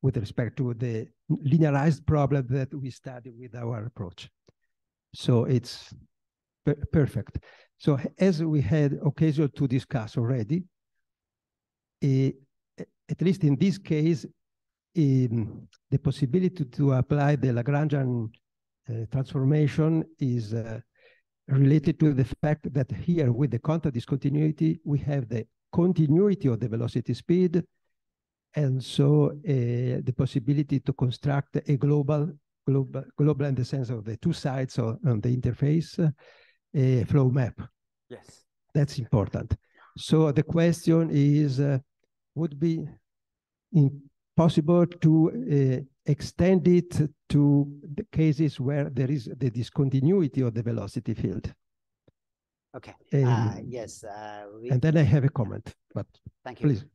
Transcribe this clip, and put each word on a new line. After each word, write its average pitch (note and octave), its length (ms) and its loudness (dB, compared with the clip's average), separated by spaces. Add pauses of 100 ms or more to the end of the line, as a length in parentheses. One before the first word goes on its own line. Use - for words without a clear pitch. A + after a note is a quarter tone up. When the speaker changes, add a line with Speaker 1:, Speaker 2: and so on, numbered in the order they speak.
Speaker 1:
with C3+ 140 0
respect A2+ 400 -6
to B2 200 -4
the A#2 320 -6 (220)
linearized D3+ 760 0
problem C#3 440 0
that C3+ 240 -4
we C3+ 160 -10
study B2 480 -18
with A#2+ 160 -20
our A#2 320 -8
approach. G2 440 -14 (840)
So A#2+ 300 2
it's - 500 -4 (720)
per-, D3 160 -2 (100)
perfect. - 480 0 (380)
So D3 200 0 (200)
as F3+ 260 2
we D3+ 180 0
had D3 440 2
occasion D3+ 500 0
to C#3+ 120 -2
discuss A#2 500 -4
already, B2+ 460 -2 (1400)
uh, C3+ 280 2 (760)
at - 120 -6
least F3+ 220 0
in C#3+ 120 6
this F#3+ 220 2
case, D#3 480 0 (720)
um, B2+ 720 0 (220)
the C3+ 80 0
possibility D3 680 -2
to C#3 280 0
apply C#3+ 440 2
the B2+ 120 0
Lagrangian, B2+ 800 -2 (600)
uh, A2+ 220 -6
transformation D3+ 920 2 (160)
is, B2 340 -2
uh, A2+ 260 -8 (680)
related C#3 520 2
to D#3 140 4
the B2+ 120 2 (160)
fact D3+ 320 -2
that C3 180 -2
here D3 400 0
with A#2+ 200 0
the A2+ 80 -4
contact D#3 340 -2
discontinuity, D3+ 880 -2
we D3 160 -2
have C#3 300 -4
the A2+ 180 -6 (240)
continuity F3 760 2
of A#2 120 0
the B2 80 -4
velocity A#2 460 -4
speed. F3 500 0 (920)
And C3 280 0
so, D3 480 2 (160)
uh, B2 560 -2
the B2 140 -4
possibility C#3 640 0
to C#3 120 -4
construct C#3 640 -4
a D3 220 0
global, D3 540 0 (360)
global, C3+ 360 -2 (140)
global D3 280 2
in C#3 100 -2
the B2 100 -2
sense B2+ 240 -6
of A#2 140 -6
the G#2+ 140 -8
two E3+ 160 -2
sides C3 460 -4
of, A2+ 260 -2
on A#2 160 2
the B2 140 0
interface, C#3+ 600 -2
uh, E3 140 2 (600)
a C3 320 2
flow C3+ 240 4
map. B2 300 -2 (500)
Speaker 2:
Yes. - 360 -20 (280)
Speaker 1:
That's C#3+ 260 0
important. - 560 -2 (420)
So D#3 340 2
the C#3+ 120 2
question E3 680 2
is, C#3+ 480 2
uh, C#3+ 200 0 (560)
would D3 240 -6
be D#3+ 280 -2 (840)
in-, C#3+ 280 4 (360)
possible E3+ 480 4
to, D#3+ 460 4
uh, C#3 520 0 (220)
extend E3+ 640 2
it F3 340 2 (280)
to C#3+ 380 4 (280)
the - 160 -6
cases D#3 480 0
where C#3+ 300 -2
there C3 220 -2
is C3 260 -4
the B2 120 0
discontinuity C3+ 920 0
of A#2+ 120 0
the A2 80 -4
velocity A2 520 -6
field? - 400 -6 (1200)
Speaker 2:
Okay. A2+ 200 -18 (180)
Speaker 1:
Um, C#3 120 4
Speaker 2:
Uh, A2+ 300 2 (100)
yes, A#2+ 380 -12
uh, G#2 420 -14 (160)
we A#2+ 80 -12
Speaker 1:
and C3 120 0
then D#3 160 2
I D#3+ 60 6
have C3+ 200 4
a C#3 60 4
comment, G2 440 -6 (200)
but G#2 120 -8 (400)
Speaker 2:
Thank B2 160 -14
you. D3+ 60 2
Speaker 1:
please. A#2+ 280 0